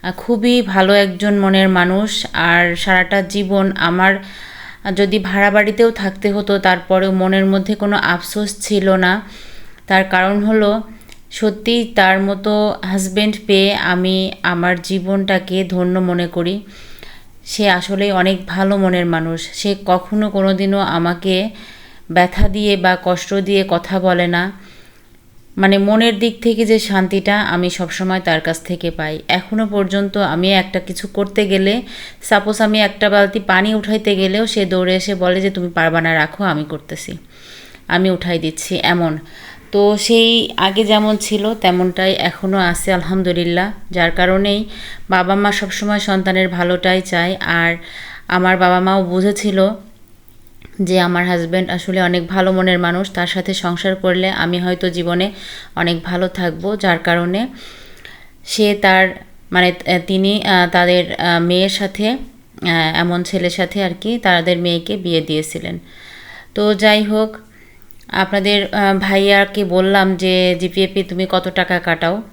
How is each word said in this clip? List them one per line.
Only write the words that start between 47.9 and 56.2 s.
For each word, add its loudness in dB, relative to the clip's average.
আমার 2
বাবা 4
মাও 2
বুঝেছিল 0
যে 2
আমার 0
হাজব্যান্ড -2
আসলে -2
অনেক 0
ভালো 0
মনের 2
মানুষ, -2
তার -2
সাথে -4
সংসার -2
করলে 0
আমি -2
হয়তো -2
জীবনে -2
অনেক -2
ভালো -2